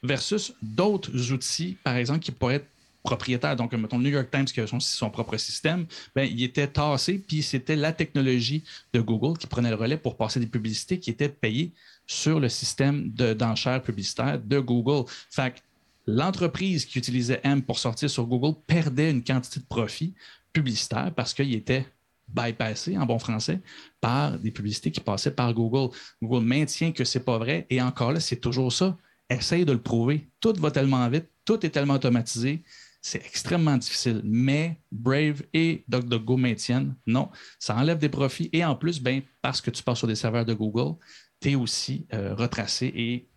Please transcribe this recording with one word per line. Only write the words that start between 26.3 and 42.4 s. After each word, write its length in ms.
maintient 460
que 140
c'est 200
pas 140
vrai, 320
et 100
encore 320
là, 60
c'est 220
toujours 320
ça. 240
Essaye 340
de 80
le 80
prouver. 460
Tout 180
va 140
tellement 360
vite, 180
tout 200
est 60
tellement 240
automatisé, 680
c'est 240
extrêmement 520
difficile. 480
Mais 520
Brave 520
et 340
DuckDuckGo 480
maintiennent, 580
non, 220
ça 160
enlève 220
des 100
profits, 440
et 120
en 100
plus, 260
ben, 220
parce 180
que 100
tu 140
passes 140
sur 100
des 80
serveurs 280
de 100
Google, 420
t'es 160
aussi, 600
euh, 200
retracé 520